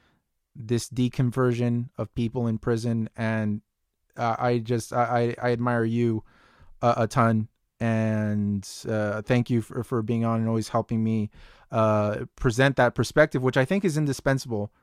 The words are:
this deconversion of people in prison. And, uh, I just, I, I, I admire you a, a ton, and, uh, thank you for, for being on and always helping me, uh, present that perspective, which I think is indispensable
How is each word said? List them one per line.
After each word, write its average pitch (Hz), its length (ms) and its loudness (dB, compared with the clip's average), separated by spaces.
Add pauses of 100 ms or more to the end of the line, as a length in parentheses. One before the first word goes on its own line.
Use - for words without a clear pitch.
(560)
this 117 320 -2
deconversion 120 1080 0
of 110 160 -8
people 120 320 -2
in 110 140 -2
prison. 113 580 -2
And, 110 440 -2 (560)
uh, 117 200 0
I 123 220 0
just, 113 340 -4
I, 120 480 0
I, 120 60 -2
I 123 40 2
admire 120 320 0
you 113 400 0 (580)
a, 120 160 4
a 113 100 2
ton, 113 400 2 (320)
and, 107 880 -2 (180)
uh, 107 360 -2
thank 120 260 2
you 117 120 2
for, 117 220 -8
for 117 200 -2
being 117 220 0
on 113 160 0
and 113 60 0
always 113 220 -2
helping 113 340 -2
me, 110 280 0 (400)
uh, 107 540 0 (100)
present 131 400 2
that 123 180 4
perspective, 147 480 2
which 127 160 2
I 131 80 4
think 196 180 0
is 156 140 0
indispensable 131 720 -2 (120)